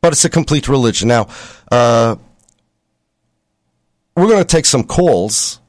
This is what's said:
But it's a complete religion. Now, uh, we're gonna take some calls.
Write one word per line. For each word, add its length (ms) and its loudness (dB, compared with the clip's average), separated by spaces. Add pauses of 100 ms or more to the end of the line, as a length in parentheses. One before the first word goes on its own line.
But 120 2
it's 120 0
a 40 -2
complete 380 -2
religion. 400 0
Now, 200 0 (440)
uh, 440 2 (2000)
we're 140 2
gonna 160 2
take 200 0
some 180 0
calls. 840 -2